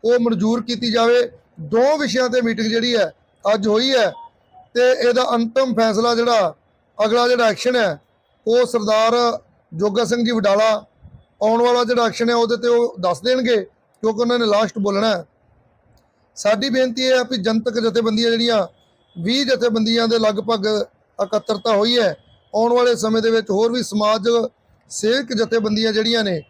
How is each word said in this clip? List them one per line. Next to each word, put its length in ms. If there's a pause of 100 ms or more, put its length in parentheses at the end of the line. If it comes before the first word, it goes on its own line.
ਉਹ 160
ਮਨਜ਼ੂਰ 420
ਕੀਤੀ 280
ਜਾਵੇ। 320 (400)
ਦੋ 360
ਵਿਸ਼ਿਆਂ 300
'ਤੇ 120
ਮੀਟਿੰਗ 280
ਜਿਹੜੀ 280
ਹੈ 140 (340)
ਅੱਜ 240
ਹੋਈ 240
ਹੈ 180 (640)
ਤੇ 180
ਇਹਦਾ 300 (120)
ਅੰਤਮ 400
ਫੈਸਲਾ 400
ਜਿਹੜਾ 400 (440)
ਅਗਲਾ 300
ਜਿਹੜਾ 180
ਐਕਸ਼ਨ 300
ਹੈ 220 (480)
ਉਹ 200
ਸਰਦਾਰ 500 (560)
ਜੋਗਾ 320
ਸਿੰਘ 200
ਜੀ 80
ਵਡਾਲਾ 380 (720)
ਆਉਣ 200
ਵਾਲਾ 220
ਜਿਹੜਾ 220
ਐਕਸ਼ਨ 240
ਹੈ 40
ਉਹਦੇ 220
'ਤੇ 120
ਉਹ 320
ਦੱਸ 200
ਦੇਣਗੇ, 360
ਕਿਉਂਕਿ 640
ਉਹਨਾਂ 180
ਨੇ 80
ਲਾਸਟ 320
ਬੋਲਣਾ 320
ਹੈ। 140 (1120)
ਸਾਡੀ 340
ਬੇਨਤੀ 320
ਇਹ 100
ਹੈ 120
ਵੀ 140
ਜਨਤਕ 420
ਜਥੇਬੰਦੀਆਂ 500
ਜਿਹੜੀਆਂ 360 (500)
ਵੀਹ 300
ਜਥੇਬੰਦੀਆਂ 640
ਦੇ 100
ਲਗਭਗ 480 (520)
ਇਕੱਤਰਤਾ 580
ਹੋਈ 220
ਹੈ, 160 (400)
ਆਉਣ 180
ਵਾਲੇ 240
ਸਮੇਂ 260
ਦੇ 80
ਵਿੱਚ 200
ਹੋਰ 220
ਵੀ 120
ਸਮਾਜ 440 (640)
ਸੇਵਕ 440
ਜਥੇਬੰਦੀਆਂ 580
ਜਿਹੜੀਆਂ 320
ਨੇ 260